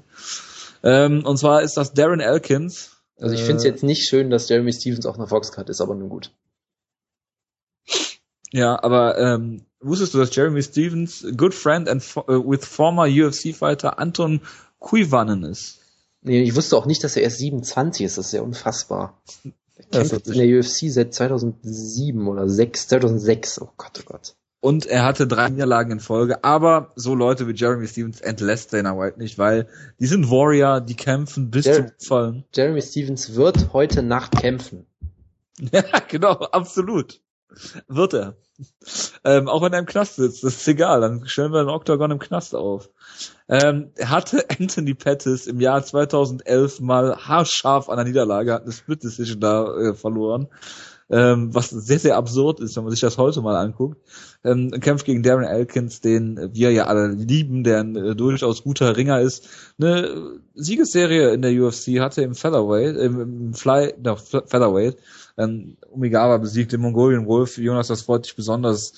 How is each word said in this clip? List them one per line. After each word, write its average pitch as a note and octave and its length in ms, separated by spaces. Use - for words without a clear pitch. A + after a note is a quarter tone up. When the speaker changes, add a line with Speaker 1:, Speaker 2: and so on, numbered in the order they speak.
Speaker 1:
Ähm, C#3+ 420
und C#3+ 140
zwar D3 240
ist D#3 160
das C#3+ 160
Darren D#3+ 260
Elkins. D3+ 760
Speaker 2:
Also A2+ 160
ich A#2 80
find's D3+ 200
Speaker 1:
Äh, C#3+ 40
Speaker 2:
jetzt B2+ 160
nicht D3 260
schön, C3+ 220
dass A#2 180
Jeremy A#2+ 240
Stevens A#2 320
auf A2+ 100
einer A2 120
Fox-Card G#2 420
ist, G2 100
aber G2 140
nun G2 160
gut. F#2+ 220
Speaker 1:
Ja, A#2+ 300
aber, A#2+ 380
ähm, A#2 420
wusstest F3 360
du, - 20
dass C3 180
Jeremy D3 280
Stevens E3 600
good F3+ 160
friend D#3+ 340
and C3 140
fo-, - 260
äh, B2+ 160
with C3+ 220
former E3+ 380
U D3+ 240
F C#3+ 80
C D#3+ 180
fighter D3 460
Anton D#3+ 420
Kuivanen A#2+ 640
ist? - 380
Speaker 2:
Nee, B2 180
ich A#2+ 140
wusste D3+ 220
auch A2+ 100
nicht, - 160
dass C#3+ 120
er G#2 60
erst A#2+ 160
siebenundzwanzig C3 680
ist. - 100
Das F#2+ 100
ist - 60
ja G#2+ 80
unfassbar. A2 800
Er C3 80
Speaker 1:
Das C3+ 180
Speaker 2:
kämpft - 40
Speaker 1:
hat G#2+ 120
sich A#2 140
Speaker 2:
in B2 80
der B2 100
U - 20
F B2 80
C D#3 220
seit A#2+ 240
zweitausendsieben A#2 1120
oder G2 220
sechs, G#2+ 380
zweitausendsechs. A2+ 720
Oh - 160
Gott, - 220
oh - 60
Gott. - 280
Speaker 1:
Und D3 220
er B2 180
hatte C3+ 220
drei A#2 240
Niederlagen B2+ 400
in A2 100
Folge, A#2 440
aber D#3 520
so B2+ 200
Leute B2 320
wie A2+ 80
Jeremy A#2+ 320
Stevens A2+ 340
entlässt G#2+ 500
Dana G2 240
White F#2+ 220
nicht, A2 220
weil A2 280
die B2 60
sind D3 240
Warrior, C#3 520
die A#2+ 120
kämpfen C3+ 560
bis C3+ 160
Speaker 2:
Jer-, C3+ 320
Speaker 1:
zum - 100
Fallen. A#2+ 360
Speaker 2:
Jeremy C#3+ 300
Stevens C3+ 500
wird D3 400
heute C#3+ 300
Nacht A#2+ 360
kämpfen. B2 460
Speaker 1:
<laughs> B2 140
Ja, F#3+ 100
genau, F3+ 260
absolut. F#3 880
Wird F3 260
er. G2 220
Ähm, C#3 260
auch D#3+ 140
wenn F3+ 100
er F3 60
im F3 80
Knast G3+ 300
sitzt, B2+ 260
das C3 140
ist - 100
egal, D#3 340
dann A#2 240
stellen D3 280
wir D#3 80
einen C#3+ 80
Octagon D3+ 420
im C#3+ 80
Knast - 340
auf. G2 380
Ähm, C#3+ 460
er A#2+ 160
hatte F#3 340
Anthony E3 340
Pettis C3 540
im B2 120
Jahr C3 240
zweitausendelf C#3 960
mal B2+ 360
haarscharf C#3 760
an A#2+ 80
der A#2+ 80
Niederlage, A#2+ 480
hat A2+ 100
eine A#2 80
Split D3+ 320
Decision A2+ 360
da, G#2+ 360
äh, G#2+ 200
verloren. A2 520
Ähm, A#2+ 400
was A#2+ 160
sehr, B2 300
sehr C#3+ 160
absurd C3 460
ist, A2+ 160
wenn A2+ 80
man A2 60
sich A2 100
das - 160
heute C#3 240
mal G#2+ 160
anguckt. A2 400
Ähm, B2+ 280
ein B2 60
Kampf C#3+ 240
gegen A#2+ 200
Darren B2+ 200
Elkins, A#2 560
den A2+ 540
wir A#2 180
ja A2 140
alle G#2+ 240
lieben, B2+ 560
der A2 160
ein, A2 160
äh, G#2 180
durchaus B2 480
guter C3+ 320
Ringer C3 240
ist. B2+ 260
Eine D3+ 640
Siegesserie E3 800
in B2 80
der B2+ 100
U B2 160
F A#2 80
C B2+ 240
hatte C3 220
im B2 120
Featherweight, B2 640
im, B2 240
im A#2+ 340
Fly-, C#3 480
no, A#2 140
Fe-, - 300
Featherweight, A#2 500
ähm, A2 380
Umigawa A#2+ 480
besiegt, A2 340
den A#2+ 80
Mongolian A#2+ 480
Wolf, A#2+ 300
Jonas, A#2+ 300
das A2+ 160
freut A#2+ 200
dich - 140
besonders. A2 600